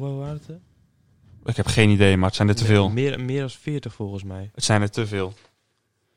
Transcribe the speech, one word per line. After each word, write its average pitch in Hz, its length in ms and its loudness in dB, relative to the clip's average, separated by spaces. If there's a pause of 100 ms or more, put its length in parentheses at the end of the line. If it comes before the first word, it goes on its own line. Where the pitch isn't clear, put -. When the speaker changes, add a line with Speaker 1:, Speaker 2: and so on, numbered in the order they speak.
(180)
Speaker 1:
waren 147 300 -10
het? 165 120 -18 (840)
Speaker 2:
Ik 123 100 -2
heb 101 100 -2
geen 107 240 4
idee, 98 280 6
maar 92 100 2
het 95 80 -2
zijn 104 140 2
er 104 60 2
te - 80 -2
Speaker 1:
Nee, 107 80 2
Speaker 2:
veel. 101 180 4
Speaker 1:
meer, 131 320 -2
meer 127 180 -4
dan 135 100 -6
veertig 135 440 -10
volgens 98 300 -10
mij. 95 320 -12
Speaker 2:
Het - 80 -10
zijn 107 180 2
er 101 100 0
te 113 160 -4
veel. 98 260 -6 (840)